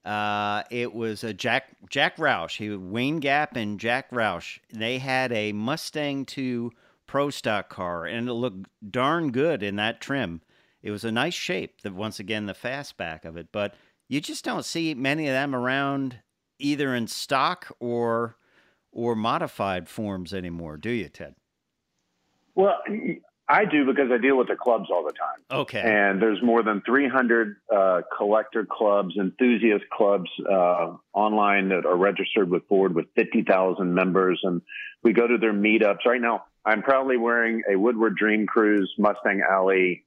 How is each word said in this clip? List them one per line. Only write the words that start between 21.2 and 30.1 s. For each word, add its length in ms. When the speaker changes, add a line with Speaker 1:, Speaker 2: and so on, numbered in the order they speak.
Speaker 2:
Well, 240
I 160
do 200
because 260
I 80
deal 180
with 100
the 80
clubs 360
all 120
the 100
time. 480
Speaker 1:
Okay. 200
Speaker 2:
And 400
there's 220
more 200
than 220
three 240
hundred, 480
uh, 260
collector 500
clubs, 520
enthusiast 760
clubs, 380